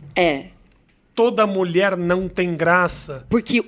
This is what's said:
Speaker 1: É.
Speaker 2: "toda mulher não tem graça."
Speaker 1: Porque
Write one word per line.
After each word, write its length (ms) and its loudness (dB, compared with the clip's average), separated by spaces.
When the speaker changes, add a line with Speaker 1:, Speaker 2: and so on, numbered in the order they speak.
Speaker 1:
É. 300 0
Speaker 2:
"toda 320 2
mulher 500 0
não 320 -2
tem 260 -4
graça." 760 0
Speaker 1:
Porque 380 0